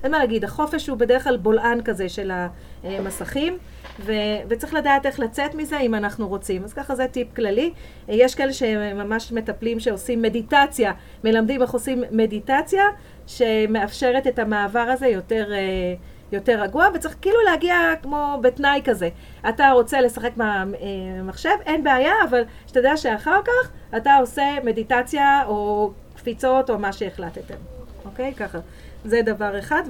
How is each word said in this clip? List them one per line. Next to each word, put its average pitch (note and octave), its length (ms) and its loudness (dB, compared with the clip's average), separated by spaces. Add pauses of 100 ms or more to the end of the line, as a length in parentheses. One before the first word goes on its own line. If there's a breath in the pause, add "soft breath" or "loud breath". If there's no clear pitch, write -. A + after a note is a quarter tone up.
אין C4+ 60 2
מה D#4 80 2
להגיד, A3 260 2
החופש D4+ 440 -4
הוא B3+ 100 -4
בדרך A#3+ 260 4
כלל B3 120 2
בולען A3 460 2
כזה G3 260 -4
של F#3+ 220 -6 (540 loud breath)
המסכים, G3 760 -4 (420 loud breath)
ו-, G3+ 120 -4 (360)
וצריך A#3 260 -4
לדעת C#4 320 2
איך C4+ 140 -2
לצאת C#4 340 -4
מזה D4+ 240 -4
אם A#3 160 2
אנחנו G#3 340 -4
רוצים. F#3+ 360 -6
אז G#3+ 80 -14
ככה C#4+ 220 -6
זה B3+ 120 -2
טיפ B3 300 -6
כללי. A#3 360 0 (360 loud breath)
יש A#3+ 260 6
כאלה C4+ 180 0
שממש G#3+ 800 -2
מטפלים A3+ 480 -4
שעושים A#3 420 -2
מדיטציה, A3+ 680 2 (320 loud breath)
מלמדים A3+ 380 4
איך A#3+ 80 0
עושים B3 400 -2
מדיטציה, A3+ 760 2 (420 loud breath)
שמאפשרת A3 1000 0
את B3+ 120 0
המעבר G#3+ 420 0
הזה B3+ 260 0
יותר, G#3 460 0
אה, G3+ 60 -2 (760 loud breath)
יותר G#3 300 0
רגוע, B3 320 2
וצריך D#4+ 260 -6
כאילו G#4 180 2 (120)
להגיע F4 260 2 (260)
כמו C#4+ 400 -2
בתנאי C#4+ 420 2
כזה. F3+ 240 0 (400 loud breath)
אתה C#4 220 4
רוצה B3+ 300 4
לשחק A#3 360 0
במחשב, G3 1120 -4 (160)
אין D#4 180 0
בעיה, C#4+ 280 4 (160)
אבל A#3+ 140 2 (240 loud breath)
שתדע C4+ 300 2
שאחר D4+ 480 2
כך B4 260 2 (260 loud breath)
אתה C#4 200 6
עושה C4 260 2 (220)
מדיטציה B3+ 840 2
או G#3 440 0 (260)
קפיצות C4 540 0
או G#3+ 80 0
מה G3 140 -4
שהחלטתם. F3+ 640 -10 (500)
אוקיי? B3+ 300 -8
ככה. G3 240 -8 (460 loud breath)
זה A3+ 180 2
דבר G#3 360 -2
אחד, D4 300 -2